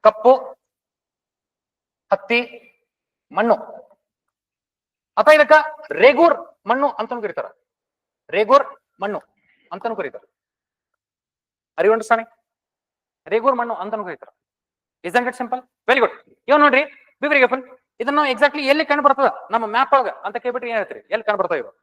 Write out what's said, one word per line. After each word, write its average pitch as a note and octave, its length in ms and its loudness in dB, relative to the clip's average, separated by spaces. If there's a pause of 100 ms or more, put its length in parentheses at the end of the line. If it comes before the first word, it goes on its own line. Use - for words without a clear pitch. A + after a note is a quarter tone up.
ಕಪ್ಪು G#3+ 280 4 (1800)
ಹತ್ತಿ A#3 280 -4 (920)
ಮಣ್ಣು G#3+ 460 -2 (1400)
ಅಥವಾ D4+ 160 6
ಇದಕ್ಕ D4+ 180 4 (500)
ರೇಗೂರ್ D4 320 6 (340)
ಮಣ್ಣು C4+ 200 0 (100)
ಅಂತಾನೂ A3+ 240 -8
ಕರೀತಾರ. F3+ 240 -8 (880)
ರೇಗೂರ್ B3+ 280 4 (380)
ಮಣ್ಣು G3 160 -8 (540)
ಅಂತಾನೂ G#3+ 280 -10
ಕರೀತಾರ. C#3+ 240 -8 (1500)
Are E3+ 80 0
you G#3+ 100 2
understanding? A3+ 340 -4 (1040)
ರೇಗೂರ್ A#3 280 0
ಮಣ್ಣು A#3 140 -6
ಅಂತಾನೂ G3+ 300 -10
ಕರೀತಾರ. E3+ 260 -14 (800)
Isn't A#3+ 220 0
it B3 100 -16
simple? B3+ 200 -6 (280)
Very C4 160 2
good. - 100 -4 (340)
ಇವಾಗ D4 120 4
ನೋಡ್ರಿ, C#4+ 220 4 (400)
be C#4 80 -4
very C#4+ 120 2
careful. B3+ 200 0 (380)
ಇದನ್ನ C#4 160 -2
ನಾವು D4 180 0
exactly C#4+ 280 0 (100)
ಎಲ್ಲಿ D#4 180 0
ಕಂಡು C#4+ 120 0
ಬರ್ತದ C4+ 260 2 (220)
ನಮ್ಮ A3+ 160 -2
ಮ್ಯಾಪ್ B3 280 0
ಒಳಗ B3 140 2
ಅಂತ - 280 -10
ಕೇಳ್ಬಿಟ್ರೆ A#3+ 340 -8
ಏನ್ A#3 80 -4
ಹೇಳ್ತೀರಿ? - 240 -8 (100)
ಎಲ್ಲಿ A3 120 -4
ಕಂಡು G#3 140 -2
ಬರ್ತದ F3 180 -2
ಇದು? B2 140 -8 (120)